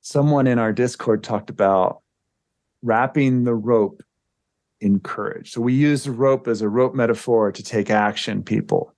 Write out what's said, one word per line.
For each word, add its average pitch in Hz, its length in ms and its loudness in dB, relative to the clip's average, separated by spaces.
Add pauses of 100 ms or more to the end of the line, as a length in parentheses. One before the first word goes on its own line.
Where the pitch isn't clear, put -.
Someone 143 460 2
in 120 120 2
our 110 140 0
Discord 120 500 -2
talked 104 260 -6
about 98 520 2 (800)
wrapping 127 640 0
the 120 120 0
rope 110 460 0 (800)
in 98 180 2
courage. - 540 -10
So 117 80 -6
we 123 120 0
use 143 300 2
the 139 80 -6
rope 131 360 0
as 110 140 -2
a 107 60 -2
rope 127 260 2
metaphor 117 580 0
to - 120 -14
take 104 260 -2
action, 104 540 0
people. - 540 -2